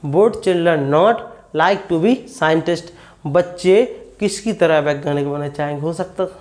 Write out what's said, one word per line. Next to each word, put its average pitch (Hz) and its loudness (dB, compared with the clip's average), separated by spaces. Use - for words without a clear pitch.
Would 185 4
children 165 0
not 196 4
like 180 0
to 170 0
be 226 4
scientist? 160 0
बच्चे 180 2
किसकी 202 -4
तरह 160 2
वैज्ञानिक 143 -2
बनना 147 -6
चाहेंगे? 147 -6
हो 165 -4
सकता 180 -6
है 180 -4